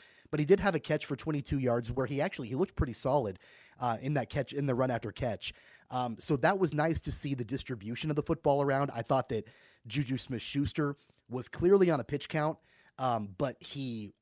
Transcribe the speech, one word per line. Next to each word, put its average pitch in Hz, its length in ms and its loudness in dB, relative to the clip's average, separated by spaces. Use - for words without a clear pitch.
but 151 80 0
he 151 60 2
did 185 140 6
have 185 160 2
a 151 40 -2
catch - 260 -2
for 139 100 -2
twenty-two 147 440 -2
yards 120 320 0
where 127 140 0
he 139 160 -2
actually, 151 260 -4
he 127 80 -6
looked 175 200 -2
pretty 135 180 0
solid, 127 440 0
uh, 120 220 0
in 135 120 -2
that 127 160 0
catch, 139 240 -4
in 143 120 -2
the 131 100 2
run 127 140 4
after 113 220 -2
catch. 110 420 -4
Um, 123 280 -2
so 151 180 2
that 165 200 4
was 175 160 2
nice 151 280 0
to 151 100 -6
see 139 220 -4
the 123 100 -2
distribution 120 680 -6
of 147 60 0
the 147 80 2
football 147 380 2
around. 139 320 2
I 120 80 -4
thought 131 280 0
that 107 180 -2
Juju 127 320 -2
Smith-Schuster 143 800 -2
was 123 200 -6
clearly 185 420 6
on 147 80 2
a 117 40 -4
pitch 143 240 -4
count, 156 300 0
um, 113 400 -2
but 131 220 -2
he, 117 640 -8